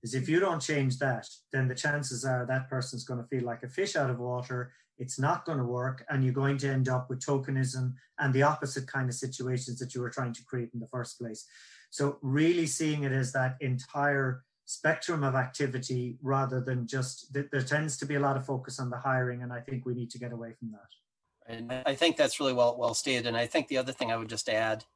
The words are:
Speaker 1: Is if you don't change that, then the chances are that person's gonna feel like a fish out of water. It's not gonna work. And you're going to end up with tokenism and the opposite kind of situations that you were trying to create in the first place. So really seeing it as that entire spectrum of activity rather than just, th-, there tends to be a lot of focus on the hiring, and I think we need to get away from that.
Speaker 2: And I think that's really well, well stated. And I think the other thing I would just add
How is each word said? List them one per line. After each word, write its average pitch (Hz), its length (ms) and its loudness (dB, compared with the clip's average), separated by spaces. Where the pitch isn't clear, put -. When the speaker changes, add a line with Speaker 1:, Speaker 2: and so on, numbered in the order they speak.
Speaker 1:
Is 113 100 -6
if 131 160 0
you 160 100 6
don't 175 220 2
change 135 380 2
that, 123 280 0
then 131 160 2
the 123 80 0
chances 135 480 -2
are 127 220 0
that 131 240 -2
person's 120 340 -4
gonna 120 260 -6
feel 123 140 0
like 120 200 -4
a 127 40 -10
fish 190 280 -2
out 139 160 2
of 120 80 -2
water. 123 520 -4
It's 131 200 -8
not 160 240 2
gonna 139 220 -2
work. 123 440 -4
And 135 140 2
you're 127 100 4
going 135 260 2
to 139 100 0
end 131 180 2
up 127 220 0
with 131 100 -4
tokenism 131 760 0
and 139 140 2
the 135 100 6
opposite 139 440 2
kind 131 220 -2
of 120 60 -4
situations 127 640 -4
that 127 140 -8
you 127 80 -4
were 120 100 -4
trying 120 220 -4
to - 120 -14
create 120 280 -4
in 120 60 -6
the 113 80 -8
first - 320 -8
place. 110 260 -8
So 143 320 -2
really 156 460 4
seeing 151 360 0
it 135 80 2
as 131 220 2
that 131 260 2
entire 135 840 0
spectrum 156 540 0
of 131 100 2
activity 127 880 0
rather 135 380 2
than 123 260 -2
just, 131 480 -4
th-, 143 180 -2
there 135 100 2
tends 147 360 0
to 139 80 -4
be 147 100 -2
a 143 40 2
lot 139 160 4
of 131 100 -2
focus 131 340 -4
on 127 100 -4
the 120 80 -6
hiring, 127 440 0
and 123 120 -6
I 120 80 -8
think 127 240 -6
we 123 80 -2
need 120 180 -6
to 120 80 -12
get 120 140 -8
away 113 260 -10
from 113 140 -8
that. - 760 -20
Speaker 2:
And 117 200 -8
I 139 100 2
think 165 220 4
that's 139 220 4
really 139 120 2
well, 120 260 6
well 120 160 2
stated. 123 340 0
And 117 100 0
I 120 100 2
think 151 220 0
the 135 80 0
other 127 160 -2
thing 117 180 -2
I 113 60 2
would 113 100 -4
just 110 220 -4
add 110 340 2